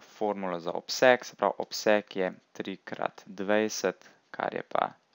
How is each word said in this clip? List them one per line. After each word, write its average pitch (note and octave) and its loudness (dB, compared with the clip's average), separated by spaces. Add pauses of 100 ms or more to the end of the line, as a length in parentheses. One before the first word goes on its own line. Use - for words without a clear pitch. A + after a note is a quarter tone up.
(140)
formulo G2 -4
za E2+ -6
obseg, B2 4
se - -14
pravi, G2 2
obseg - 0
je F#2 0 (200)
tri G2 -8
krat - -8
dvajset, G2+ 0 (220)
kar - -6
je - -6
pa - -2 (220)